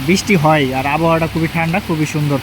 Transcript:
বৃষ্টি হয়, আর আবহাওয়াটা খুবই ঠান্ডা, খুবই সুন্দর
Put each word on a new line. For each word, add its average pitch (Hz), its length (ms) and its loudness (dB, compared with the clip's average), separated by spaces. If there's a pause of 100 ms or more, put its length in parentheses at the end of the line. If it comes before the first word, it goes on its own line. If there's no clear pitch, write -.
বৃষ্টি 196 300 2
হয়, 147 420 2
আর 135 80 -2
আবহাওয়াটা 160 460 0
খুবই 160 220 -2
ঠান্ডা, 165 320 -2
খুবই 156 200 -2
সুন্দর 147 360 0